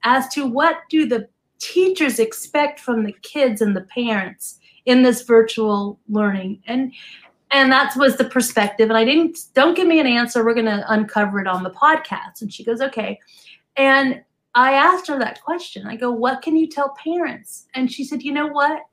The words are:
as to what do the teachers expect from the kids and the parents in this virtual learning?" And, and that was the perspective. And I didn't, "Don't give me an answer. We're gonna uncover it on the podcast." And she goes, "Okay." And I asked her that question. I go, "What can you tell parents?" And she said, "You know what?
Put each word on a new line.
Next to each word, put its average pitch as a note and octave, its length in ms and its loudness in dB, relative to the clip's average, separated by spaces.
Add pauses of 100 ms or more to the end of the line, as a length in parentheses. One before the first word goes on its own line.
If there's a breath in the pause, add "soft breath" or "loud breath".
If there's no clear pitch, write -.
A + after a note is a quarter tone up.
as B3+ 240 2
to C#4+ 180 -4
what D4 300 0 (120)
do D#4 180 2
the A3 220 -4 (300)
teachers F4+ 600 0
expect D4 600 -2
from A3+ 240 -2
the G#3 80 -6 (100)
kids B3+ 380 -2
and G3+ 160 0
the F3+ 60 -6
parents G#3 760 -6 (280 soft breath)
in B3+ 160 6
this A#3+ 200 2
virtual A3 760 2 (100)
learning?" G3+ 580 -2
And, B3+ 260 -4 (580 loud breath)
and C4+ 220 4
that C4+ 240 2
was C4+ 200 4
the B3 80 2
perspective. A3 680 0
And A3+ 80 2
I A3+ 60 4
didn't, D#4 340 2 (160)
"Don't D#4+ 220 4
give F4+ 120 2
me E4 100 4
an D4 80 2
answer. A#3+ 380 0
We're A3+ 100 2
gonna A3 340 -2
uncover G#3 520 0
it G3 80 -6
on F#3 160 -4
the F#3 60 -8
podcast." D4+ 720 -2
And G3+ 100 -12
she - 120 -20
goes, A#3 160 -4
"Okay." G3+ 380 -6 (580 soft breath)
And C4+ 460 2 (320)
I B3+ 180 4
asked C#4+ 360 2
her C#4+ 100 -4
that - 240 -6
question. D4+ 440 -8
I A3 100 -12
go, B3 140 -4
"What A#3+ 320 -2
can D#4+ 140 0
you D#4+ 120 2
tell C#4 340 -4
parents?" - 720 -8
And B3+ 180 -2
she C#4 120 -8
said, C#4 180 -8
"You C#4+ 100 -6
know D4 160 -2
what? D4 340 -2 (100)